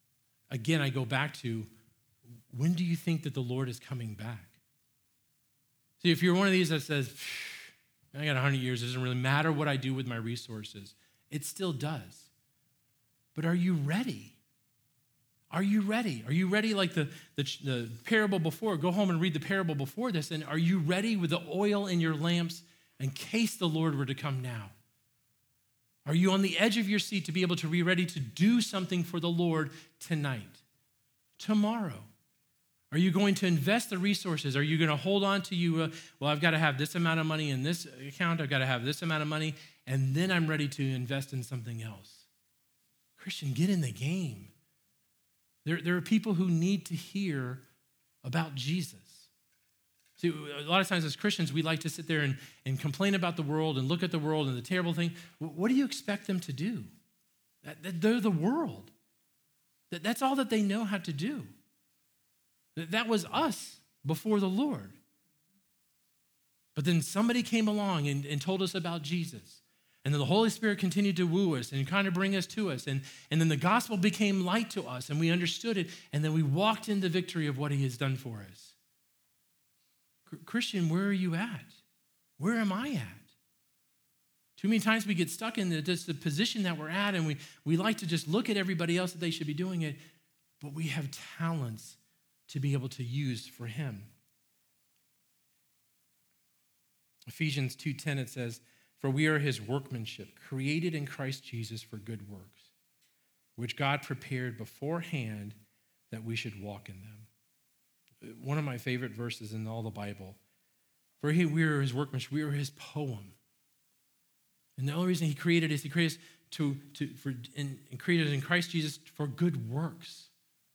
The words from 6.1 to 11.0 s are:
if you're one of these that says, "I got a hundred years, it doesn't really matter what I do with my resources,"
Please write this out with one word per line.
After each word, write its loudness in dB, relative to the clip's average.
if 2
you're 6
one 4
of 6
these 4
that 0
says, -2
"I -4
got 2
a 0
hundred 2
years, -2
it -4
doesn't -4
really 0
matter 4
what 2
I 2
do -2
with -4
my -4
resources," -8